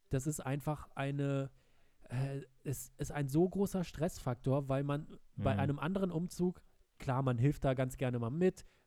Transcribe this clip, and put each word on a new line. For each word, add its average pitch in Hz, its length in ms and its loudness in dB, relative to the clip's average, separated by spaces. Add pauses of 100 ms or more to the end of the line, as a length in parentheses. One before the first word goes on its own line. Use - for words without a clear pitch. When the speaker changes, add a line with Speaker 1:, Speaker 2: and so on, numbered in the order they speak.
(100)
Speaker 1:
Das 135 160 0
ist 151 180 -2
einfach 143 500 -4
eine, 139 560 -2 (580)
äh, 135 320 -2 (240)
es - 340 -6
ist 143 140 -6
ein 143 160 -2
so 160 200 4
großer 190 360 0
Stressfaktor, 139 840 0
weil 135 160 2
man 143 220 -2 (300)
bei 127 180 2
Speaker 2:
Mhm. 101 60 2
Speaker 1:
einem 143 180 2
anderen 190 320 0
Umzug, 175 500 0 (380)
klar, 131 240 0
man 127 160 2
hilft 135 260 4
da 135 100 4
ganz 127 220 0
gerne 123 220 0
mal 117 120 -2
mit, 180 360 2 (200)